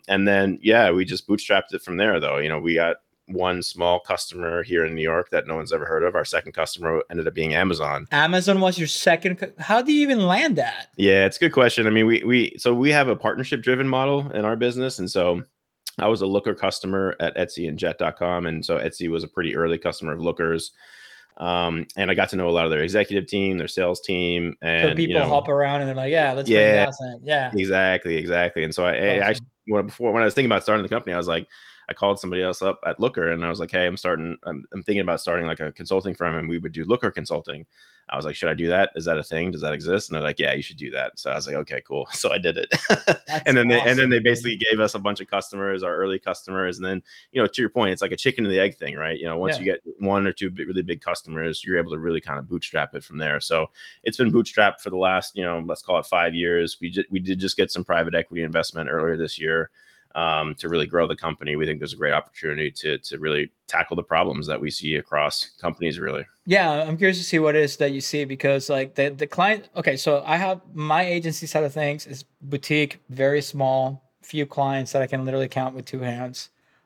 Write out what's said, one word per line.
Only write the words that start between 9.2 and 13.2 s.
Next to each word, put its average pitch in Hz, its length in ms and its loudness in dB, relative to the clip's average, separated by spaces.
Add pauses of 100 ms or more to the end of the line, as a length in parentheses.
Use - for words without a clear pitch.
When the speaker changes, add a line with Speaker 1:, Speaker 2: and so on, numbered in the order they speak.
Speaker 2:
cu-, - 200 -8
how 214 240 2
do 294 120 4
you 294 80 6
even 247 260 4
land 220 300 4
that? 117 400 -2
Speaker 1:
Yeah, 98 280 8
it's 98 120 2
a - 20 -12
good 165 140 4
question. 120 340 6
I 107 40 4
mean, 110 160 6
we, 113 180 4
we, 120 320 4
so 120 160 2
we 131 180 4
have 143 160 4
a 110 80 2
partnership 120 460 -2